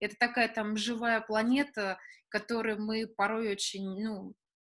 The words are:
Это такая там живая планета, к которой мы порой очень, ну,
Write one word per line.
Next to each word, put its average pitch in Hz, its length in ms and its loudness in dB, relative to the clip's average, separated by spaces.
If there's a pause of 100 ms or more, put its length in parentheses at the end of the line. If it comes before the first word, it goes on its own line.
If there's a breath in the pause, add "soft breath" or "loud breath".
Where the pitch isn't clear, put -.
Это 208 200 -4
такая 240 320 2
там 214 240 -2
живая 226 460 0
планета, 220 760 2 (300 loud breath)
к - 40 -20
которой 220 440 0
мы 220 300 -2
порой 220 440 0
очень, 196 540 -4
ну, 196 300 -6 (320)